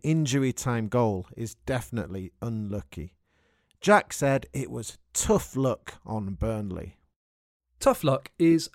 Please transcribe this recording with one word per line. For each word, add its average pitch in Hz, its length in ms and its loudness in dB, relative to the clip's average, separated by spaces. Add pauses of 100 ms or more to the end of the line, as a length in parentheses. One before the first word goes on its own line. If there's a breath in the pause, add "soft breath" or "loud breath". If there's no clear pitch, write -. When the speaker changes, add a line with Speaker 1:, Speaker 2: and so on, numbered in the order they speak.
Speaker 1:
injury 139 480 2
time 117 340 -2
goal 107 400 0 (100)
is 113 200 -8 (100)
definitely 101 640 -6 (100)
unlucky. 104 760 -8 (640)
Jack 202 320 4
said 135 400 0
it 135 180 -6
was 120 280 -10 (140)
tough - 440 0
luck 131 380 -2 (120)
on 104 280 -4
Burnley. 104 640 -6 (840)
Speaker 2:
Tough 254 240 4
luck 135 340 0
is 165 360 4